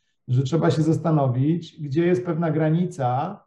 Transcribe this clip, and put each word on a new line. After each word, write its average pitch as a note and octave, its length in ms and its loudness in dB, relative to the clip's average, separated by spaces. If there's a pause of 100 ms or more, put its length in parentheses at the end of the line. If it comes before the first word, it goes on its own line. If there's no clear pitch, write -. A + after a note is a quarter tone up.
(280)
że B2+ 160 2
trzeba D#3+ 280 0
się D#3+ 100 0
zastanowić, D#3 1000 0
gdzie D3 240 0
jest F3+ 200 0
pewna E3 260 -2
granica D#3 960 -2